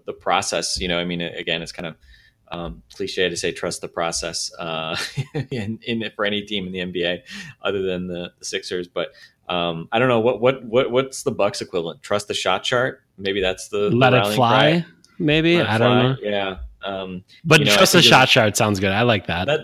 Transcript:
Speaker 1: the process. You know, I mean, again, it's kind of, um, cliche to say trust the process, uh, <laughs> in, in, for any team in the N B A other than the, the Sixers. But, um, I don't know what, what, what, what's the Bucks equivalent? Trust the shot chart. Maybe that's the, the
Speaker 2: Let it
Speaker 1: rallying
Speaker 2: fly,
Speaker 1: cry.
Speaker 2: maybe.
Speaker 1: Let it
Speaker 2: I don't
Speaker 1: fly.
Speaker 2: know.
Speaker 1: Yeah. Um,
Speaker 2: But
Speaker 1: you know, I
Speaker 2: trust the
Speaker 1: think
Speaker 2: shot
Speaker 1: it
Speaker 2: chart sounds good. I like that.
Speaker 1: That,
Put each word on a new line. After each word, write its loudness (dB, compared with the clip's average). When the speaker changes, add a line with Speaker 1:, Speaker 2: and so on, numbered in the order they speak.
Speaker 1:
the -10
process. -2
You -4
know, 0
I -2
mean, -4
again, -6
it's -12
kind -10
of, -12
um, -10
cliche -2
to -4
say -4
trust -6
the -10
process, -6
uh, -6
<laughs> -8
in, -8
in, -4
for -2
any -2
team -6
in -10
the -8
N -6
B -2
A -2
other -2
than -4
the, -8
the -16
Sixers. -6
But, -6
um, -4
I 2
don't 4
know 4
what, 2
what, 2
what, 0
what's -2
the -2
Bucks 0
equivalent? -6
Trust -2
the -4
shot 0
chart. -2
Maybe -2
that's -2
the, 0
the 2
Speaker 2:
Let 6
it 6
Speaker 1:
rallying 2
Speaker 2:
fly, 4
Speaker 1:
cry. 2
Speaker 2:
maybe. 2
Speaker 1:
Let 2
it -2
Speaker 2:
I 2
don't 4
Speaker 1:
fly. -4
Speaker 2:
know. 0
Speaker 1:
Yeah. -4
Um, -8
Speaker 2:
But 6
Speaker 1:
you 2
know, 4
I 6
Speaker 2:
trust 6
the 6
Speaker 1:
think 6
Speaker 2:
shot 8
Speaker 1:
it 4
Speaker 2:
chart 4
sounds 2
good. 0
I 2
like 2
that. -4
Speaker 1:
That, 0